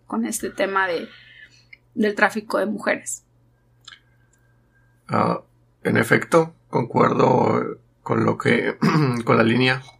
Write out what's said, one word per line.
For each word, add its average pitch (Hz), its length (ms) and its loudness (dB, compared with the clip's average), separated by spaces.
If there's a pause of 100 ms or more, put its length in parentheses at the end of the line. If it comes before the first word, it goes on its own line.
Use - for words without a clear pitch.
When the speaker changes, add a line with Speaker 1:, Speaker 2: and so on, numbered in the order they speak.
Speaker 1:
con 226 200 -4
este 214 260 -6
tema 190 360 -2
de, 165 200 -6 (880)
del 208 180 0
tráfico 208 460 -2
de 196 80 -2
mujeres. - 580 -6 (1800)
Speaker 2:
Ah, 110 340 0 (420)
en 117 140 0
efecto, 160 560 2 (160)
concuerdo 120 1080 0 (240)
con 117 220 0
lo 113 120 0
que, 117 400 0 (220)
<clears throat> 123 260 0
con 120 120 4
la 113 60 4
línea 127 380 2 (180)